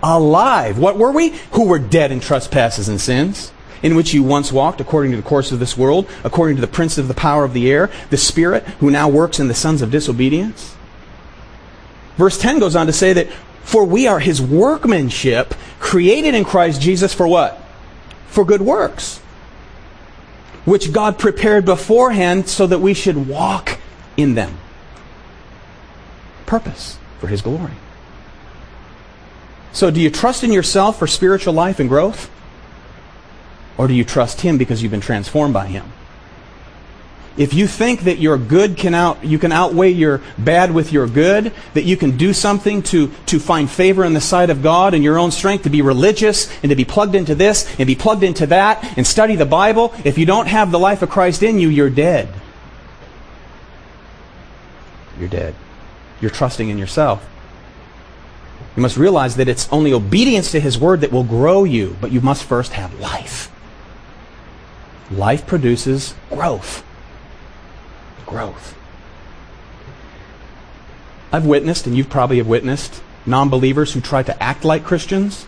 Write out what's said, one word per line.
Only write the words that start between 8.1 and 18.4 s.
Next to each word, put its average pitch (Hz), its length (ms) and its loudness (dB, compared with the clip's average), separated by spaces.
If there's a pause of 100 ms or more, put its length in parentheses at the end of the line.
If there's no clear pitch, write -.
the 143 60 0
spirit 175 480 0 (160)
who 143 100 4
now 147 180 2
works 160 300 2
in 143 80 0
the 120 80 0
sons 156 260 0
of 117 120 -2
disobedience." 147 800 -2 (1400)
Verse 190 180 2
ten 277 220 0
goes 185 160 2
on 165 140 2
to 160 40 0
say 190 200 2
that, 170 160 0 (340)
"For 220 220 4
we 214 240 2
are 190 100 2
His 143 240 0
workmanship, 147 1120 0 (240)
created 247 560 2
in 208 100 2
Christ 170 360 2
Jesus" 185 340 0
for 175 140 2
what? 170 340 2 (640)
"For - 180 0